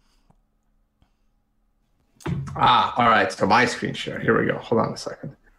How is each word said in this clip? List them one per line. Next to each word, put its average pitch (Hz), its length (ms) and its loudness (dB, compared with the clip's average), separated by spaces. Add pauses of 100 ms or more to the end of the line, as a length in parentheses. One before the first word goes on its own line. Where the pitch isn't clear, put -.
(2500)
Ah, 120 400 2
all 120 120 4
right. 98 220 4
So - 160 -4
my 117 200 4
screen - 260 -4
share. - 260 -10
Here - 220 2
we - 60 0
go. - 100 -2
Hold - 240 -2
on - 140 -2
a - 20 -14
second. - 400 -14 (220)